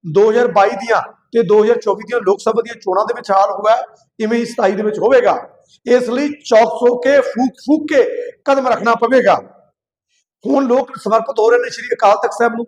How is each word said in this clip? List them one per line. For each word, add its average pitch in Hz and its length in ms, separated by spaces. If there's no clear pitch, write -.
ਦੋ 202 200
ਹਜ਼ਾਰ 240 160
ਬਾਈ 196 220
ਦੀਆਂ 233 320
ਤੇ - 420
ਦੋ 208 200
ਹਜ਼ਾਰ 226 140
ਚੌਵੀ 220 260
ਦੀਆਂ 226 180
ਲੋਕ 190 180
ਸਭਾ 226 220
ਦੀਆਂ 233 140
ਚੋਣਾਂ 196 300
ਦੇ 233 80
ਵਿੱਚ 233 180
ਹਾਲ 196 200
ਹੋਇਆ, 240 320
ਇਵੇਂ 226 200
ਹੀ 233 60
ਸਤਾਈ 214 260
ਦੇ 208 120
ਵਿੱਚ 214 160
ਹੋਵੇਗਾ। 214 500
ਇਸ 247 240
ਲਈ 277 200
ਚੌਕਸ 226 500
ਹੋ 247 80
ਕੇ, 269 240
ਫੂਕ 247 320
ਫੂਕ 302 400
ਕੇ 262 100
ਕਦਮ 277 220
ਰੱਖਣਾ 220 280
ਪਵੇਗਾ। 233 400
ਹੁਣ 269 180
ਲੋਕ 247 320
ਸਮਰਪਿਤ 220 420
ਹੋ 220 100
ਰਹੇ 240 100
ਨੇ 240 100
ਸ਼੍ਰੀ - 240
ਅਕਾਲ 208 220
ਤਖਤ - 180
ਸਾਹਿਬ 233 200
ਨੂੰ। 233 140